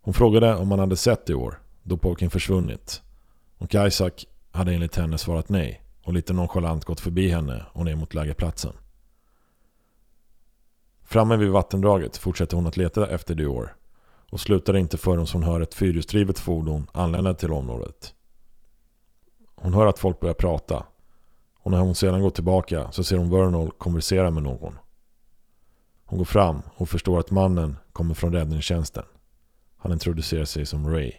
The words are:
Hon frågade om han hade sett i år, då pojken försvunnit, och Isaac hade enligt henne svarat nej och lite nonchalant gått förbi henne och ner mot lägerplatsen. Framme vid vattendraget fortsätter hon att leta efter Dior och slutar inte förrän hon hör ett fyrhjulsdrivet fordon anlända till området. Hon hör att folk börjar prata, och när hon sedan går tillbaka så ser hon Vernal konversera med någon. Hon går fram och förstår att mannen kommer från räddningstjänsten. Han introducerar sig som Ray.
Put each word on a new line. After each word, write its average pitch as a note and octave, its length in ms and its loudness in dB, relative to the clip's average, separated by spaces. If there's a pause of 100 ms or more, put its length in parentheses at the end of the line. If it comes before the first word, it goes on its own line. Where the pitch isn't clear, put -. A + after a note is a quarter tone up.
Hon G2 120 -4
frågade A2+ 420 6
om F#2+ 160 -2
han G2 80 2
hade F#2+ 180 2
sett - 320 0
i D#2+ 40 0
år, B1 280 -6 (220)
då F2 140 -4
pojken F2 320 0
försvunnit, - 720 -4 (560)
och F2+ 180 -4
Isaac G2+ 360 2 (400)
hade F2+ 220 0
enligt E2+ 220 -2
henne D#2+ 220 0
svarat E2 320 -4
nej E2+ 320 -2 (220)
och F2+ 100 -4
lite F2 200 -2
nonchalant E2+ 520 -2
gått E2 140 -6
förbi F2+ 300 0
henne D2+ 440 -2
och E2+ 120 -4
ner D#2 100 -2
mot D#2 180 -6
lägerplatsen. D2+ 600 -4 (2250)
Framme A2+ 340 4
vid G#2 120 4
vattendraget F#2+ 680 2
fortsätter F2 380 -4
hon E2+ 120 0
att D#2 100 -4
leta F#2 300 0
efter E2+ 280 -6
Dior C#2 400 -4 (540)
och - 100 -10
slutar G2 380 2
inte F2+ 200 0
förrän F2 360 2
hon E2+ 100 0
hör E2+ 180 0
ett D#2+ 120 -4
fyrhjulsdrivet F#2+ 640 0
fordon D#2 540 -2
anlända F2+ 400 0
till E2 180 -4
området. B1 640 -8 (1400)
Hon F2+ 180 -2
hör G#2+ 140 8
att F#2+ 120 2
folk F#2 200 0
börjar E2+ 140 -2
prata, D#2 520 -2 (760)
och - 120 -4
när F2+ 80 4
hon F#2 160 2
sedan F#2+ 260 2
går G2 80 4
tillbaka F2 640 0
så F#2 120 -4
ser F#2 140 0
hon F2 120 0
Vernal F2 420 2
konversera F2 600 0
med D#2 120 -2
någon. C#2+ 360 -8 (1300)
Hon F#2 120 -6
går F2+ 80 0
fram E2+ 360 2 (140)
och F2 140 -6
förstår F2 300 0
att - 120 -2
mannen F2+ 460 2 (160)
kommer E2 200 -2
från E2+ 200 0
räddningstjänsten. D#2+ 720 -2 (720)
Han F2+ 140 -6
introducerar D#2+ 540 -2
sig D2 200 -6
som D2+ 240 -4
Ray. D2+ 300 -2